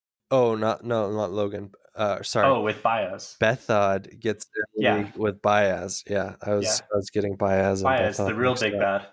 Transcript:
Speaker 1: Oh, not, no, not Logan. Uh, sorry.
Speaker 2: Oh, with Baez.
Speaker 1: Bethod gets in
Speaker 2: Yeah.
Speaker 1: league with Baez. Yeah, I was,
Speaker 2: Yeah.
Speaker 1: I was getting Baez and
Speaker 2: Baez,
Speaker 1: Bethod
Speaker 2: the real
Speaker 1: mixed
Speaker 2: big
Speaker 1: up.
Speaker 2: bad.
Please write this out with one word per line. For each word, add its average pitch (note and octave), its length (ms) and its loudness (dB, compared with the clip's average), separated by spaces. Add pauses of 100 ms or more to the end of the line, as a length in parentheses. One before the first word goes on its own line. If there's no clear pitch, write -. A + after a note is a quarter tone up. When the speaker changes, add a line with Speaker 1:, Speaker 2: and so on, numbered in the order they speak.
(300)
Speaker 1:
Oh, B2 260 4
not, A2 280 0
no, A2 280 0
not G#2 180 -2
Logan. G2+ 400 -4 (240)
Uh, G2+ 280 -2
sorry. A2 260 2
Speaker 2:
Oh, G#2+ 140 4
with G#2+ 200 -2
Baez. G#2+ 560 -2
Speaker 1:
Bethod G2+ 800 0
gets A2 280 -4 (300)
in G#3+ 60 0
Speaker 2:
Yeah. A2+ 140 4
Speaker 1:
league G#2 200 -4
with G2+ 260 -2
Baez. G2 680 2
Yeah, F#2+ 340 -2
I G#2 120 -2
was, G2+ 100 0
Speaker 2:
Yeah. - 280 -4
Speaker 1:
I G#2 40 2
was G2 140 -4
getting G2+ 260 -2
Baez G2 460 2
and - 20 0
Speaker 2:
Baez, A#2 320 0
Speaker 1:
Bethod G2+ 160 -2
Speaker 2:
the - 20 -8
real B2 180 0
Speaker 1:
mixed A2+ 120 -2
Speaker 2:
big G#2 100 -2
Speaker 1:
up. G2 60 -2
Speaker 2:
bad. G2 320 0